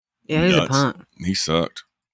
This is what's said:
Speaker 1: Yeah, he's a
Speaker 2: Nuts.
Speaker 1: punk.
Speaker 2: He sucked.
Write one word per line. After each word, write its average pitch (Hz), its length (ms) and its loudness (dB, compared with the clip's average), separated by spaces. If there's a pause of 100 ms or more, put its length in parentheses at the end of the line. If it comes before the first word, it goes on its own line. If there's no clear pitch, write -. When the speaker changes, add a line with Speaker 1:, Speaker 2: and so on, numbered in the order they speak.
(260)
Speaker 1:
Yeah, 156 200 0
he's 185 100 4
a - 20 4
Speaker 2:
Nuts. - 140 0
Speaker 1:
punk. 135 340 0 (120)
Speaker 2:
He 92 160 -4
sucked. - 500 -2 (300)